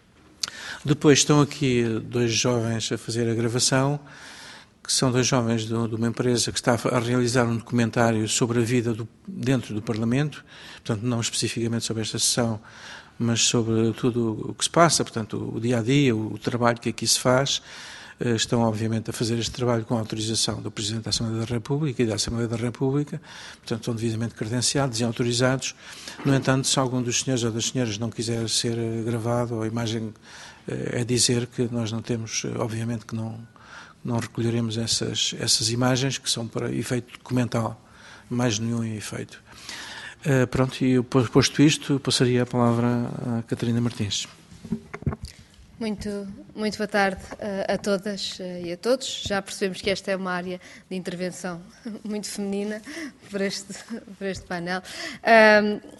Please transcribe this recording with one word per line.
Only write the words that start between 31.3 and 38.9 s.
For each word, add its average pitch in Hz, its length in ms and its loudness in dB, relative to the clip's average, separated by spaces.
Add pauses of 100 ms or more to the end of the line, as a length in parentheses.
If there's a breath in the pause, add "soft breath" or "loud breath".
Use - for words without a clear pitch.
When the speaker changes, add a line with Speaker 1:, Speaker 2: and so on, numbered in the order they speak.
Speaker 1:
que 120 260 -2
nós 117 200 -2
não 113 100 -4
temos, 113 420 -4
eh, 120 140 -6
obviamente 113 480 -4
que - 100 -8
não, 113 240 -6 (640 loud breath)
não 120 140 -2
recolheremos 113 600 -2
essas, - 600 -2
essas 113 320 2
imagens, 127 460 2
que - 120 -6
são 113 180 -2
para 120 240 -4
efeito 123 460 -4
documental, 117 640 0 (480 loud breath)
mais 123 300 2
nenhum 117 240 -2
efeito. - 580 -8 (840 loud breath)